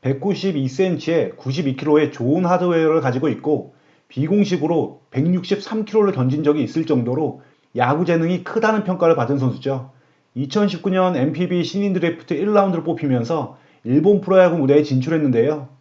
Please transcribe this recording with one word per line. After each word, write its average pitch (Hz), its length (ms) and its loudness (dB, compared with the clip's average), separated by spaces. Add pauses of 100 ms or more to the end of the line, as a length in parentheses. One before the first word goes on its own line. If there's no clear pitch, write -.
백구십이 147 680 -2
센치에 165 600 -2
구십이 135 440 -4
킬로의 147 380 2
좋은 147 340 0
하드웨어를 170 540 2
가지고 131 300 -2
있고 - 440 -4 (320)
비공식으로 160 920 0 (100)
백육십삼 190 760 -2
킬로를 208 260 2
던진 131 320 0
적이 147 180 2
있을 160 240 -2
정도로 131 560 -2 (320)
야구 131 300 0
재능이 170 400 0
크다는 220 400 -2
평가를 165 320 2
받은 131 220 -2
선수죠. 123 520 -4 (460)
이천십구 190 540 -2
년 185 260 2
엠피비 160 480 0
신인 202 280 -2
드래프트 170 420 -2
일 196 180 -2
라운드를 190 320 2
뽑히면서 143 760 -2 (240)
일본 156 380 4
프로야구 180 380 4
무대에 143 260 6
진출했는데요. 135 800 0 (140)